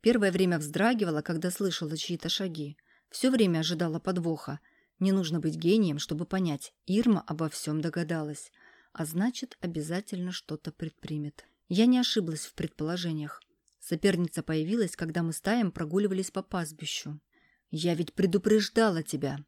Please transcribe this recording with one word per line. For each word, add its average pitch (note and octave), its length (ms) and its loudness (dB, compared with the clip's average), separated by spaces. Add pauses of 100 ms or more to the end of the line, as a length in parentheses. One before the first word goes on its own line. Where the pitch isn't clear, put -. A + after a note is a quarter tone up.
Первое G#3+ 320 4
время F3+ 260 4
вздрагивала, F3 640 0
когда E3+ 280 -2
слышала E3+ 460 -4
чьи-то E3 320 -6
шаги. D#3+ 480 -6 (320)
Все - 220 0
время G3 300 6
ожидала D#3+ 380 -2
подвоха. E3 640 -2 (380)
Не F#3+ 140 2
нужно E3+ 280 2
быть D#3 160 0
гением, E3+ 420 4
чтобы D#3 280 -4
понять, F3 480 -2 (120)
Ирма G#3 400 4
обо D#3+ 220 -2
всем D#3 320 -4
догадалась. D#3 720 -4 (400)
А E3 140 -4
значит, G3 540 -2
обязательно F3 720 -4
что-то - 400 -10
предпримет. - 760 -10 (220)
Я G3+ 180 6
не B3 120 8
ошиблась F3 460 0
в - 100 -16
предположениях. D#3+ 840 -4 (400)
Соперница F3 600 0
появилась, E3+ 540 -2
когда E3+ 260 -4
мы E3 100 -2
с - 80 -8
Таем G#3+ 300 2
прогуливались F#3+ 600 -2
по F#3 120 -4
пастбищу. D#3 800 -6 (500)
«Я E3 240 0
ведь D#3+ 180 -2
предупреждала G3 920 4
тебя» C#3 460 -4